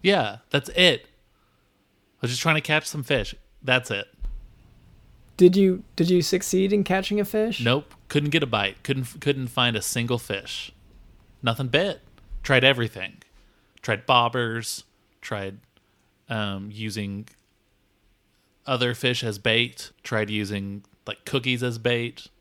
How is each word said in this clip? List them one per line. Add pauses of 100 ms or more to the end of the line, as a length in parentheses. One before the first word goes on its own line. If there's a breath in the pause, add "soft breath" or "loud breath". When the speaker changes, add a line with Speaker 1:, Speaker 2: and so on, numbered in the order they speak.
Speaker 1:
Yeah, (120)
that's
it.
I
was
just
trying
to
catch
some
fish. (280)
That's
it. (1300)
Speaker 2:
Did
you, (140)
did
you
succeed
in
catching
a
fish?
Speaker 1:
Nope. (140)
Couldn't
get
a
bite.
Couldn't,
couldn't
find
a
single
fish. (720)
Nothing
bit. (420)
Tried
everything. (600)
Tried
bobbers. (360)
Tried, (680)
um,
using (1400)
other
fish
as
bait. (120)
Tried
using, (220)
like,
cookies
as
bait. (120)